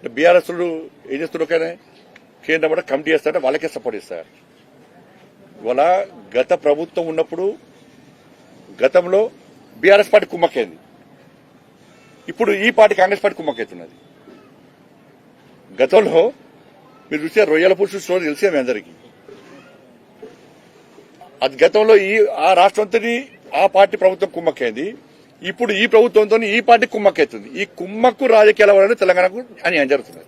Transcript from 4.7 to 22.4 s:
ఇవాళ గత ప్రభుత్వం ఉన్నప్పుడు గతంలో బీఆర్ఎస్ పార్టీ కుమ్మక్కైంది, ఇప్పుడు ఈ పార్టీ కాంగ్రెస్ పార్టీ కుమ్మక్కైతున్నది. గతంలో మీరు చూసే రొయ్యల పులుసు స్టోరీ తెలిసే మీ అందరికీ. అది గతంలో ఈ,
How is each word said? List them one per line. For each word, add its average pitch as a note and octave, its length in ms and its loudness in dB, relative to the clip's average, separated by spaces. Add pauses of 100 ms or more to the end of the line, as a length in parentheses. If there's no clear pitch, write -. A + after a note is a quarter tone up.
ఇవాళ B2 220 -4 (540)
గత B2+ 180 0 (120)
ప్రభుత్వం E3 460 -4
ఉన్నప్పుడు D#3+ 340 -6 (1400)
గతంలో F3+ 400 0 (600)
బీఆర్ఎస్ G#3 300 4
పార్టీ G#3 200 2
కుమ్మక్కైంది, C3 440 -4 (1500)
ఇప్పుడు G#3+ 200 -2 (140)
ఈ A#3 40 4 (100)
పార్టీ G#3 200 6
కాంగ్రెస్ G3 240 0
పార్టీ G3+ 160 -2
కుమ్మక్కైతున్నది. A2+ 560 -10 (1900)
గతంలో F3+ 380 2 (880)
మీరు D3+ 140 -8
చూసే F#3 280 0
రొయ్యల E3+ 280 2
పులుసు G3 240 -4
స్టోరీ F3+ 260 -4
తెలిసే E3+ 240 -2
మీ D3+ 80 0
అందరికీ. A#2+ 320 -6 (2500)
అది C3+ 180 -4
గతంలో G#3+ 320 4 (140)
ఈ, G3+ 40 -2 (340)